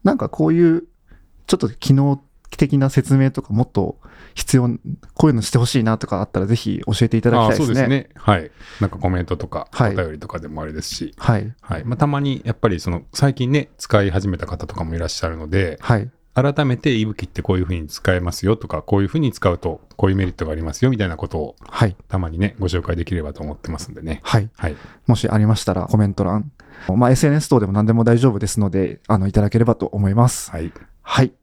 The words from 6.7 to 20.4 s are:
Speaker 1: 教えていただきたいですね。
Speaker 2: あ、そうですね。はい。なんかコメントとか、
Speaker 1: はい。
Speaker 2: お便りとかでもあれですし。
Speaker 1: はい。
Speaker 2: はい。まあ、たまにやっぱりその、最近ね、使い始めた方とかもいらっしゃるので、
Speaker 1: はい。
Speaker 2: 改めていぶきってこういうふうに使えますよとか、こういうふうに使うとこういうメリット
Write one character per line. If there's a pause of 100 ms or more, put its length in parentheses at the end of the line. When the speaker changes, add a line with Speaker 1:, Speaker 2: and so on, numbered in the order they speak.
Speaker 1:
教
え
て
い
た
だ
き
た
い
で
す
ね。
Speaker 2:
あ、
そ
う
で
す
ね。
は
い。 (300)
な
ん
か
コ
メ
ン
ト
と
か、
Speaker 1:
は
い。
Speaker 2:
お
便
り
と
か
で
も
あ
れ
で
す
し。
Speaker 1:
は
い。
Speaker 2:
は
い。
ま
あ、
た
ま
に
や
っ
ぱ
り
そ
の、 (120)
最
近
ね、
使
い
始
め
た
方
と
か
も
い
ら
っ
し
ゃ
る
の
で、
Speaker 1:
は
い。 (240)
Speaker 2:
改
め
て
い
ぶ
き
っ
て
こ
う
い
う
ふ
う
に
使
え
ま
す
よ
と
か、
こ
う
い
う
ふ
う
に
使
う
と (160)
こ
う
い
う
メ
リ
ッ
ト